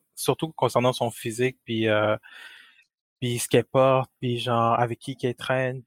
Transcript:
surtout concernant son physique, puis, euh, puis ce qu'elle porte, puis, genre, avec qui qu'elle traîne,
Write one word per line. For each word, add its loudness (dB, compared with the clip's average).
surtout -2
concernant 2
son -4
physique, -4
puis, 0
euh, 2
puis -4
ce -6
qu'elle 4
porte, 2
puis, -2
genre, 2
avec -2
qui -12
qu'elle -4
traîne, -4